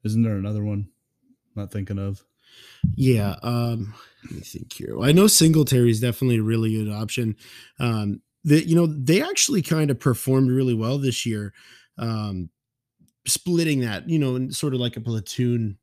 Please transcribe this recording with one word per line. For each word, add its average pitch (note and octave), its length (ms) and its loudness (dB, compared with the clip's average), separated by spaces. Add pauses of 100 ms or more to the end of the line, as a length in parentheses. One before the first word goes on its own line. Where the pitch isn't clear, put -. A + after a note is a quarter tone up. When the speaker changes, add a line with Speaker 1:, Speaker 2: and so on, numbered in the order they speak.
Speaker 1:
Isn't A2 180 0
there A2 140 0
another G#2 280 -4
one G2+ 240 -4 (640)
I'm G#2 80 -8
not G2+ 100 -12
thinking G2 260 -6
of? G2 260 -6 (720)
Speaker 2:
Yeah, A2+ 460 2
um, A#2 520 -4 (300)
let - 80 -14
me - 80 -12
think - 320 -16
here. - 280 -10
I C3 120 4
know F#3 140 8
Singletary D3+ 640 6
is A2 100 2
definitely B2 380 0
a A2 40 0
really A2+ 320 0
good G#2+ 180 -4
option. A2 440 -4 (420)
Um, A2 420 -2 (240)
the, D3+ 220 4
you D#3+ 80 2
know, E3+ 120 4
they D3+ 360 2
actually C#4+ 400 0
kind D#3 280 0
of B2+ 100 -2
performed C3 500 2
really B2+ 240 2
well A2+ 240 -2
this C3+ 260 -2
year, G#2 300 -6 (420)
um, G#2+ 540 -6 (760)
splitting E3 540 0
that, A2 280 -4
you D#3+ 100 2
know, C3+ 160 0
in B2+ 160 -4
sort C#3+ 240 -4
of B2+ 60 -2
like A#2+ 160 -4
a A#2 40 -8
platoon. A2+ 840 -2